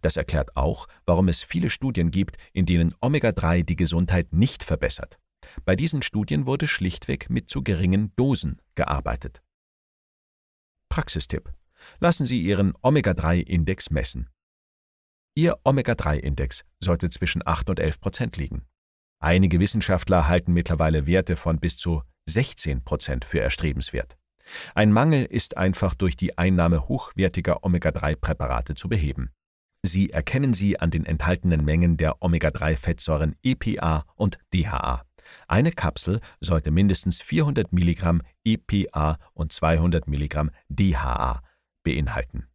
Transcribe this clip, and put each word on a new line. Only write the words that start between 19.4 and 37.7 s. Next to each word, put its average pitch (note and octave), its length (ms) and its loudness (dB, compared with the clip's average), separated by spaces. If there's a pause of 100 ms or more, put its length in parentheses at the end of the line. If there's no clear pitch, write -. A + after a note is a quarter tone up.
Wissenschaftler F#2 680 2
halten F2 260 2
mittlerweile D#2+ 540 2
Werte F2+ 280 2
von E2 240 -2
bis - 160 -2
zu E2 280 -4 (260)
sechzehn D#2 540 -2
Prozent C2+ 420 -4
für D#2+ 140 -2
erstrebenswert. - 800 -4 (560)
Ein G#2+ 160 4
Mangel C3+ 340 4
ist - 320 -4
einfach F#2+ 380 0
durch F#2 200 -2
die - 220 -4
Einnahme E2+ 500 2
hochwertiger - 760 -2
Omega-drei-Präparate D2+ 1120 -2
zu - 140 -8
beheben. C#2 420 -2 (500)
Sie F#2 300 0
erkennen B2+ 420 0
sie G2 260 0
an E2+ 120 2
den D#2+ 160 -2
enthaltenen D#2+ 580 2
Mengen E2 320 4
der D#2 240 -2
Omega-drei-Fettsäuren D#2 1200 0
E C3 140 0
P - 240 -4
A D#2 340 0
und G2+ 240 -2 (160)
D F2+ 140 2
H C2 100 -4
A. - 260 -4 (440)
Eine D3+ 240 2
Kapsel - 480 -2 (200)
sollte D#2+ 320 0
mindestens F#2 500 2
vierhundert D3 500 0